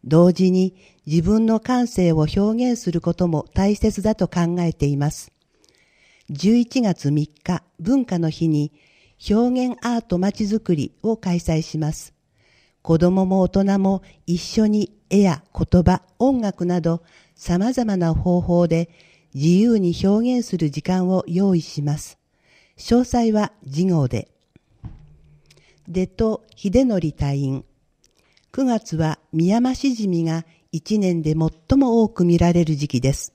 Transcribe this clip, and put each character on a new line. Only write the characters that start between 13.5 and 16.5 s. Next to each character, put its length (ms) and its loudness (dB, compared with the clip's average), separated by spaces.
も 220 0
一 120 -2
緒 280 -2
に 300 0
絵 120 4
や 220 2
言 300 2
葉、 180 4
音 240 2
楽 240 -4